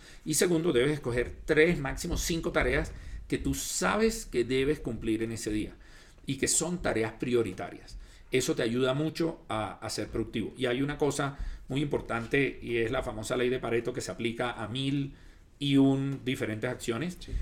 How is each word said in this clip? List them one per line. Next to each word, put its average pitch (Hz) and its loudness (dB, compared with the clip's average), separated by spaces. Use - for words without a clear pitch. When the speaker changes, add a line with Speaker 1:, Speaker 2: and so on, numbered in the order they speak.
Speaker 1:
Y 156 0
segundo, 170 4
debes 135 4
escoger 123 -2
tres, 156 6
máximo 139 -4
cinco 165 -2
tareas 143 2
que - 0
tú 139 -2
sabes 214 0
que - 0
debes 135 2
cumplir 110 -2
en 113 -2
ese 107 -6
día 107 -2
y 135 -2
que - 0
son 180 0
tareas 110 0
prioritarias. 110 -2
Eso 131 2
te 143 0
ayuda 127 2
mucho 160 -2
a, 107 -4
a 110 -8
ser 107 -4
productivo. 113 -2
Y 127 0
hay 123 2
una 143 -2
cosa 139 0
muy 135 0
importante 127 0
y 117 -2
es 113 2
la 131 0
famosa 113 -4
ley 123 2
de 127 2
Pareto 120 0
que 123 -4
se - -6
aplica 117 -2
a 110 -6
mil 139 -2
y 139 6
un 135 6
diferentes 117 -2
acciones, 127 -4
Speaker 2:
Sí. - -12